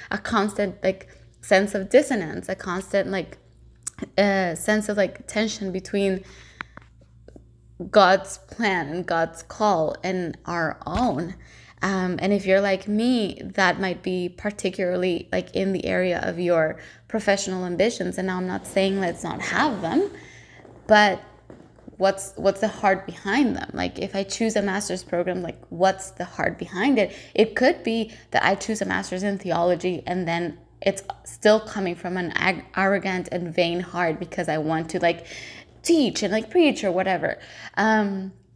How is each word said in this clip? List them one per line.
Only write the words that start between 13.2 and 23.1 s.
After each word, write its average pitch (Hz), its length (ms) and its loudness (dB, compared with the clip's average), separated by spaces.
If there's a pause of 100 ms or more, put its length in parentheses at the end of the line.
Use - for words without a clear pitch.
that 180 240 2
might 185 240 -4
be 180 260 -2
particularly, 185 1000 -2
like, 185 240 -4
in 190 180 0
the - 120 -4
area 185 360 0
of 175 180 -4
your 170 400 2 (280)
professional 196 580 -2
ambitions. 180 520 0
And 190 100 -4
now 185 100 -2
I'm 185 100 -4
not 185 200 -6
saying 190 320 0
let's 170 240 -4
not - 180 -6
have 233 400 0
them, 262 300 0 (760)
but 208 340 6 (760)
what's, 196 380 0
what's 196 260 2
the 220 60 2
heart 196 400 0
behind 214 480 0